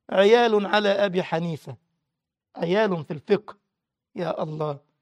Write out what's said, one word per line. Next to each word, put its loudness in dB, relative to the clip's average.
عيال 4
على 0
أبي 0
حنيفة"، -6
عيال -2
في -8
الفقه. -4
يا -6
الله. -6